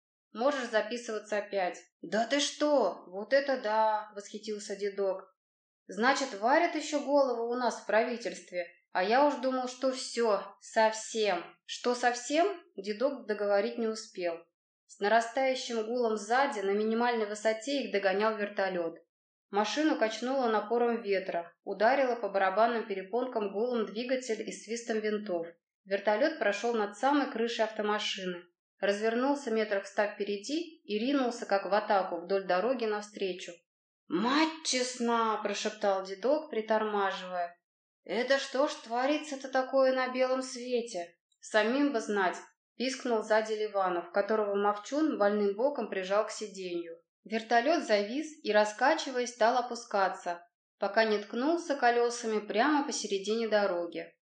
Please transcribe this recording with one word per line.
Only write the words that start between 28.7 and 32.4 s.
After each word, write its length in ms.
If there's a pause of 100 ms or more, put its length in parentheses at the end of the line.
развернулся 680
метрах 360
в 20
ста 200
впереди 760
и 160
ринулся, 480
как 180
в 80
атаку, 440
вдоль 280